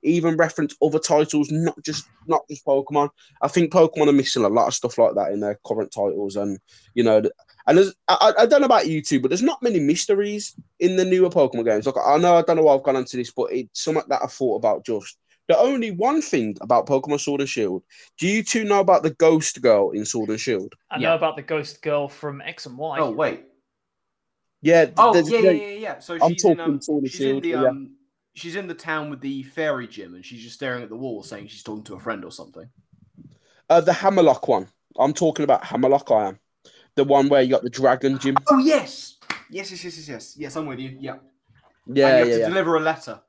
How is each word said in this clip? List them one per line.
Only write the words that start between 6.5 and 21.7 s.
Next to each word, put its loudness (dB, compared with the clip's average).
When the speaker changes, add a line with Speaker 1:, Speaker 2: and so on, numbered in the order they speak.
Speaker 1:
you 0
know, 6
th-, -2
and 6
there's, 4
I, 4
I, 6
I 6
don't 6
know 2
about 4
you -2
two, 0
but -2
there's 0
not -2
many 0
mysteries -2
in 0
the 2
newer 2
Pokemon 0
games. 0
Like, -2
I 4
know, 4
I 4
don't 0
know 2
why 6
I've 0
gone 0
into -6
this, -6
but -6
it's -8
something -2
that -2
I -4
thought -4
about -2
just. -8
The 4
only 0
one 0
thing -4
about 0
Pokemon -2
Sword -4
and -4
Shield, -4
do -4
you 0
two -4
know 2
about 4
the 2
Ghost 2
Girl 4
in -6
Sword -6
and -4
Shield? -4
Speaker 2:
I -10
know 0
Speaker 3:
Yeah. 4
Speaker 2:
about -2
the -14
Ghost -8